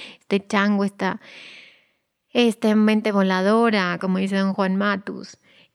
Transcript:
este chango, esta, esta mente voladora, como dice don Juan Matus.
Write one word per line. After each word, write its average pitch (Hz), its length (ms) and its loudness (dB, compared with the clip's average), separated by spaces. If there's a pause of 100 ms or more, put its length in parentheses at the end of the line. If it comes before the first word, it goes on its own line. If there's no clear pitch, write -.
(180)
este - 280 -4
chango, 202 380 0
esta, 196 360 -4 (1080)
esta 226 440 0
mente 214 380 2
voladora, 196 880 2
como 185 180 -2
dice 190 180 -2
don 196 180 0
Juan 190 220 -2
Matus. 196 640 -6 (360)